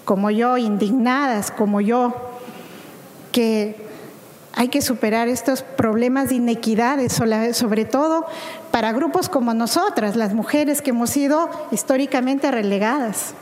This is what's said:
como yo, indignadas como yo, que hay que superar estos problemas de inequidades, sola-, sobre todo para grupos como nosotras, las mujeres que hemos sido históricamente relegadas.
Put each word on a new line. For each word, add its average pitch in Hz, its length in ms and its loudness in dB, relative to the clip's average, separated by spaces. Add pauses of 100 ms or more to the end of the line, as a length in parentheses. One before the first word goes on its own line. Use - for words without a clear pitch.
como 202 260 2
yo, 233 280 2
indignadas 240 920 2
como 202 280 0
yo, 233 340 2 (1160)
que 220 440 0 (800)
hay 240 140 0
que 277 140 0
superar 226 460 0
estos 247 360 -2
problemas 240 680 0
de 254 60 2
inequidades, 233 800 0
sola-, 226 400 0
sobre 220 320 0
todo 320 400 0 (460)
para 226 200 2
grupos 285 380 0
como 240 240 2
nosotras, 226 600 0
las 214 180 0
mujeres 285 480 2
que 269 100 -2
hemos 240 180 0
sido 294 400 2 (220)
históricamente 269 800 0
relegadas. 214 920 0